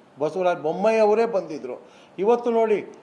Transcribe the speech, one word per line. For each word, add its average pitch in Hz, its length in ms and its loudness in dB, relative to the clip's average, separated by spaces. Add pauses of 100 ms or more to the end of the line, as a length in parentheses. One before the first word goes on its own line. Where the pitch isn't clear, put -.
(200)
ಬಸವರಾಜ 170 380 0
ಬೊಮ್ಮಾಯಿ 180 400 0
ಅವರೇ 214 280 4
ಬಂದಿದ್ರು. 156 800 -8 (120)
ಇವತ್ತು 233 320 2
ನೋಡಿ, 220 520 0